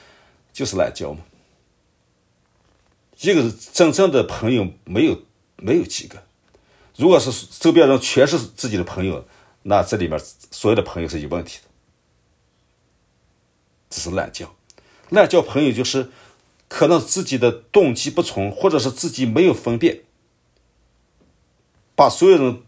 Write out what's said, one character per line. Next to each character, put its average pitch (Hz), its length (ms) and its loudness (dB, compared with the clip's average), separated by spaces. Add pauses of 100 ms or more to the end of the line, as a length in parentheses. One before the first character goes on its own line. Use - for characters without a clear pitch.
(520)
就 135 140 -8
是 98 100 -8
滥 85 180 -2
交 73 200 -10
嘛。 80 100 -18 (2000)
一 196 140 0
个 127 160 2 (220)
真 165 220 4
正 196 180 2
的 123 120 2
朋 113 300 -4
友 104 140 -2 (180)
没 117 200 0
有， 131 160 -2 (360)
没 131 200 -2
有 - 60 0
几 - 240 -12
个。 - 160 -20 (720)
如 151 120 2
果 175 120 8
是 131 120 -2 (280)
周 165 120 4
边 156 160 8
人 135 140 4
全 - 260 2
是 156 120 -2
自 - 280 -10
己 107 80 -6
的 90 80 -2
朋 92 220 -8
友， 85 180 -6 (380)
那 98 220 0
这 - 140 -4
里 87 100 -2
面 76 120 -4 (300)
所 - 220 -2
有 113 40 4
的 110 60 0
朋 - 220 -8
友 80 40 -8
是 80 120 -8
有 73 100 -12
问 85 160 -6
题 - 140 -20
的。 - 40 -20 (2250)
这 - 120 -12
是 87 80 -10
滥 87 240 -6
交。 - 220 -16 (540)
滥 185 200 4
交 170 140 2
朋 - 200 -2
友 135 80 2
就 120 120 -4
是 131 260 -4 (580)
可 - 200 0
能 165 120 4
自 165 240 -4
己 135 140 -6
的 120 140 2
动 156 420 0
机 143 160 -6
不 - 140 -4
从， 98 280 -6
或 - 160 -2
者 156 120 2
是 127 100 -2
自 151 220 -6
己 131 160 -4
没 139 180 2
有 165 80 4
分 117 240 -4
辨， - 240 -2 (1900)
把 139 140 6
所 180 200 4
有 185 140 8
人 120 240 -4